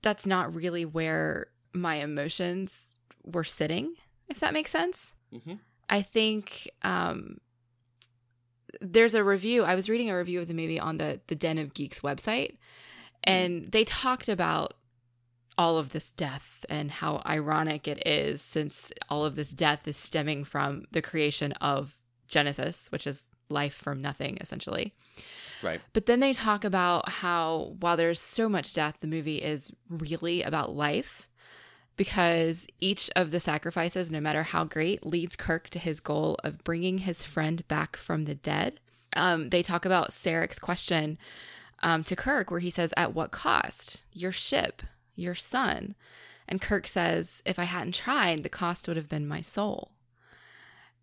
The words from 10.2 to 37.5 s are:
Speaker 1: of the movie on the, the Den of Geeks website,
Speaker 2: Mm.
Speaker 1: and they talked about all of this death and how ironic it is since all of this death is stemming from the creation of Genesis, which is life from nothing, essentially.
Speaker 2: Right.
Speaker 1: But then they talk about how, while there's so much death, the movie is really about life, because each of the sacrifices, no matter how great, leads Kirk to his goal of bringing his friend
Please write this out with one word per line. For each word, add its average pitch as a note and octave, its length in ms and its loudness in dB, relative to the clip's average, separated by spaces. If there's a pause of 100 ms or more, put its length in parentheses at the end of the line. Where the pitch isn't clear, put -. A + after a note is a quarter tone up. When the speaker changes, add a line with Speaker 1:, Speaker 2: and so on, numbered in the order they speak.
Speaker 1:
of E3+ 60 -6
the E3+ 60 -4
movie D#3+ 260 -2
on D#3+ 180 -2
the, D3+ 300 -2
the - 80 -2
Den D#3+ 220 0
of D3+ 160 -4
Geeks - 280 -6
website, C#3+ 560 -2 (720)
Speaker 2:
Mm. - 40 8
Speaker 1:
and F3+ 400 2
they A3 120 6
talked B3+ 440 0
about E3 460 0 (840)
all E3 200 6
of C#3+ 120 -2
this - 220 -8
death - 580 -6
and D3+ 200 -4
how D3+ 340 -2
ironic D#3 640 0
it D3 200 -4
is D3 340 2
since - 500 -4 (180)
all D3 160 2
of C#3+ 100 -2
this D3 160 -6
death D3+ 360 2
is D3 100 -6
stemming D3 460 -2
from C#3+ 480 -2
the D#3 120 0
creation D3 480 0 (100)
of C#3+ 340 0 (320)
Genesis, C#3+ 600 0
which - 160 -6
is C#3 200 -6 (240)
life D3 260 0
from C#3 260 -6
nothing, C#3 400 -6
essentially. - 520 -6 (680)
Speaker 2:
Right. E2+ 200 -4 (120)
Speaker 1:
But G#3+ 140 4
then A#3+ 140 6
they C4+ 120 4
talk G#3+ 300 2
about F3+ 460 2
how, E3 720 0
while E3+ 180 4
there's E3 240 4
so - 280 0
much F#3 240 0
death, D3+ 280 0
the D#3+ 60 -4
movie D#3 360 -2
is D3 280 -4 (180)
really E3 520 -2
about D3+ 340 -2
life, D3 520 -2 (680)
because E3+ 680 4 (140)
each F#3+ 360 0
of F3+ 140 6
the E3+ 100 2
sacrifices, E3+ 720 0
no D#3 120 -2
matter D3+ 200 2
how E3 220 0
great, D#3+ 420 0
leads E3+ 300 0
Kirk - 340 -2
to - 100 -8
his D#3 200 -2
goal D3+ 440 0
of D#3 200 -6
bringing F3+ 360 0
his F#3 220 -2
friend D#3+ 460 -2